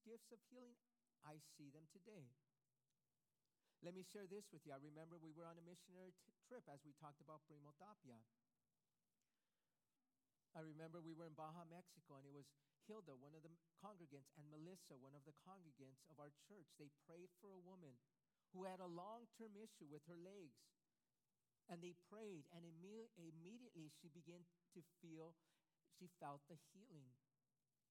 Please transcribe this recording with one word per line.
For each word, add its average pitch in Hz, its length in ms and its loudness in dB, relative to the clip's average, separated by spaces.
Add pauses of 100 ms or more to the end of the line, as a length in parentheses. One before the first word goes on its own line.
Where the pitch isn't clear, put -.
gifts 220 260 -2
of 233 120 -6 (100)
healing? 247 260 -4 (480)
I 151 140 6 (180)
see 143 160 0
them 156 160 -6
today. 180 440 -2 (1500)
Let 175 80 4
me 185 80 4
share 202 240 2
this 196 240 2
with 156 160 -4
you. 147 80 4
I 135 80 2
remember 160 400 -2
we 160 120 -2
were 165 120 0
on 170 120 0
a 170 80 -4
missionary 180 520 -4
t-, - 160 -16 (160)
trip 247 160 0
as 143 160 0
we 147 160 -6
talked 147 240 -2
about 151 240 -4
Primo 147 320 -8
Tapia. 180 400 -4 (2500)
I 160 80 4
remember 160 320 2
we 165 160 2
were 165 160 2
in 151 80 -2
Baja, 156 320 4
Mexico, 165 480 -6
and 135 80 -6
it 139 80 -4
was 143 160 -2 (400)
Hilda, 202 240 2
one 143 240 -4
of 156 80 -6
the 165 80 -2 (240)
congregants, 165 600 -2
and 147 100 -4
Melissa, 156 480 0
one 135 160 -4
of 143 160 -6
the 143 60 -8 (100)
congregants 135 640 -4
of 127 80 -6
our 147 160 0 (160)
church. 202 160 -4 (120)
They 147 120 0 (160)
prayed 175 320 0
for 202 160 -2
a 185 80 0
woman 175 400 -2 (520)
who 185 120 10
had 185 160 8
a 180 80 8
long-term 214 640 4
issue 208 320 -2
with 147 240 -2
her 175 80 0
legs. 175 400 -2 (1120)
And 170 160 6
they 175 240 4
prayed, 202 480 2
and 170 80 0
imme-, 190 560 0
immediately 165 720 -2
she - 160 -8
began 170 400 -4 (260)
to 175 80 -2 (220)
feel, 160 320 4 (640)
she 180 80 2 (100)
felt 143 300 8
the 165 100 0 (140)
healing. 175 400 -6 (800)